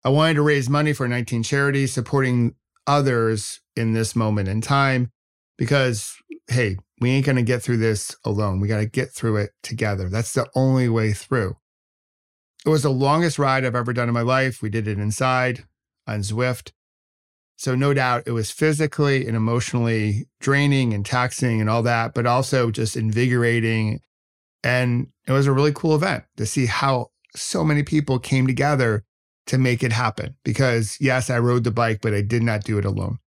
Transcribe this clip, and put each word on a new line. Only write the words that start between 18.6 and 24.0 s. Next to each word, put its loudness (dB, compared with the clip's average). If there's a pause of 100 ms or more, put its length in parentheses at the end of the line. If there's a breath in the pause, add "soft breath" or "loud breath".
and -2
emotionally 0 (140)
draining 2
and -4
taxing 0
and 2
all 2
that, 0
but 0
also 2
just -4
invigorating. 0 (640)